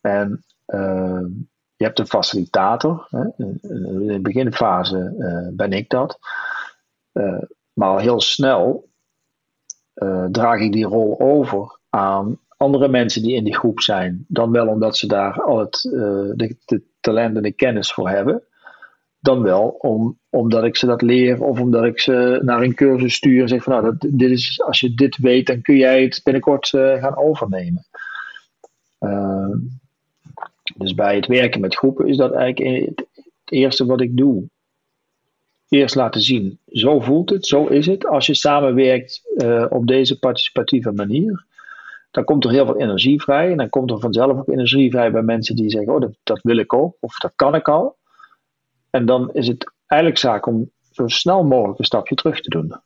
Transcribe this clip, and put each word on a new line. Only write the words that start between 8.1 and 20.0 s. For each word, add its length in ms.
snel, 680
eh, 360
draag 300
ik 120
die 120
rol 360
over 580
aan 480
andere 320
mensen 340
die 120
in 100
die 120
groep 240
zijn. 480
Dan 220
wel 160
omdat 300
ze 100
daar 360
al 160
het, 260
eh, 160
de, 300
de 180
talent 360
en 60
de 100
kennis 400
voor 160
hebben. 340
Dan 220
wel 260
om, 500